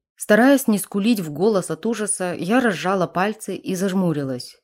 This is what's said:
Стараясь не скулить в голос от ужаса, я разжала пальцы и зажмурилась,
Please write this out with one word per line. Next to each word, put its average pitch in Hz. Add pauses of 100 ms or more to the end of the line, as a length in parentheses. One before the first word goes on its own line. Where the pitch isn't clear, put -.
(160)
Стараясь 254
не 208
скулить 202
в 160
голос 185
от 160
ужаса, 208
я 208
разжала 185
пальцы 196
и -
зажмурилась, 170